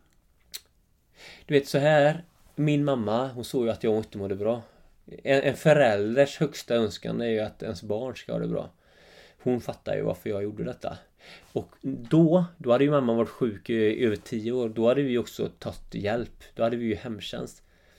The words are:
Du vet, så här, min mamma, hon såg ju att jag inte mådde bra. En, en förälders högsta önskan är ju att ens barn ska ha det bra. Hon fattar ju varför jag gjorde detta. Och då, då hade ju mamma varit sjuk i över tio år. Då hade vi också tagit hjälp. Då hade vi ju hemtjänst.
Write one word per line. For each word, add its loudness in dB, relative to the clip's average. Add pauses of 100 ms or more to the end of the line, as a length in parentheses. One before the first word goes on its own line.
(1500)
Du 0
vet, 4
så 2
här, 4 (300)
min 2
mamma, 0
hon -10
såg -2
ju 0
att -4
jag 2
inte -6
mådde -4
bra. -2 (600)
En, 2
en 0
förälders 4
högsta -4
önskan -2
är -4
ju 0
att -8
ens -8
barn -6
ska -12
ha -4
det -4
bra. -6 (720)
Hon 0
fattar -6
ju -2
varför -4
jag -4
gjorde -6
detta. -10 (540)
Och -4 (140)
då, 4 (140)
då 2
hade 6
ju 4
mamma 2
varit 2
sjuk -4
i 2
över 2
tio -6
år. -2
Då 2
hade 2
vi 0
också -6 (100)
tagit -12
hjälp. -4 (120)
Då -2
hade 0
vi -4
ju 0
hemtjänst. -12 (360)